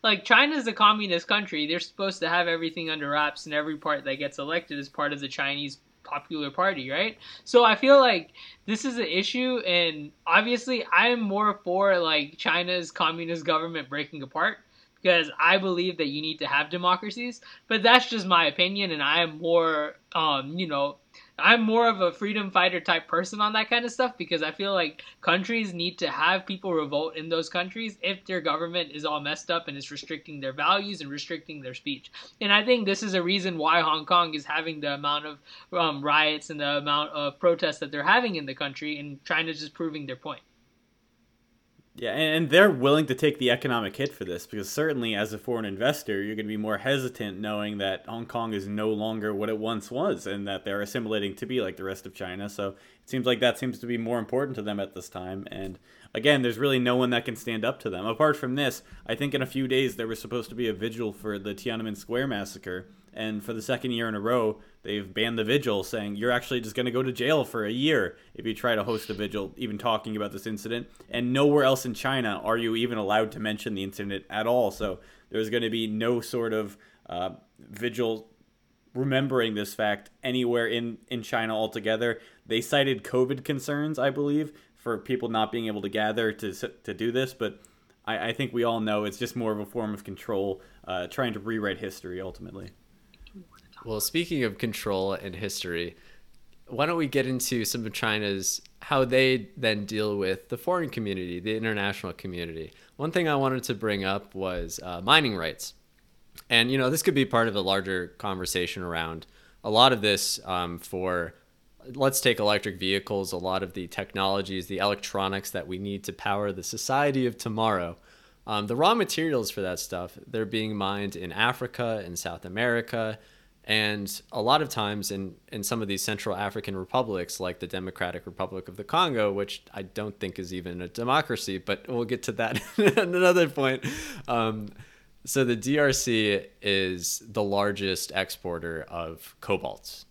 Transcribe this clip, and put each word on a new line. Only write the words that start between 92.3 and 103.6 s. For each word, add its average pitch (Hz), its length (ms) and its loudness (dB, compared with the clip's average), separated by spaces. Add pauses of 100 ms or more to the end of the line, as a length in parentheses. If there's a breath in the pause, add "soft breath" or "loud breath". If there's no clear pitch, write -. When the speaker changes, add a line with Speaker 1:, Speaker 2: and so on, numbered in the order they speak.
Speaker 3:
Well, 110 160 -4
speaking 165 440 -2
of 101 140 -2
control 98 540 -2
and 95 220 -6
history, 87 640 -4 (720 soft breath)
why 131 180 0
don't 170 100 0
we 156 120 0
get 131 180 2
into 123 380 -2
some 117 200 -4
of 107 80 -6
China's, 104 720 0 (180)
how 135 240 2
they 127 520 4
then 110 300 0
deal 107 300 0
with 95 320 -2
the 120 80 -4
foreign 175 320 -2
community, 92 520 -4
the 107 160 -2
international 101 560 -2
community. 85 600 -8 (240 soft breath)
One 151 140 -2
thing 170 180 2
I 151 60 4
wanted 131 300 2